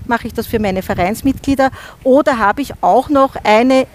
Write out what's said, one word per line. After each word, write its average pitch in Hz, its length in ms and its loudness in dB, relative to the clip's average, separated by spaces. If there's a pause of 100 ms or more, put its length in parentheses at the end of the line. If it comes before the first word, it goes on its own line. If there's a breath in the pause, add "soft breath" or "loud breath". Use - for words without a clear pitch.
Mache 233 220 -4
ich - 60 -12
das 233 140 -6
für 226 120 -2
meine 190 220 -2
Vereinsmitglieder? 247 920 -2 (320 loud breath)
Oder 262 340 4
habe 214 240 0
ich - 200 -8
auch 208 280 2
noch 269 340 2
eine 254 520 4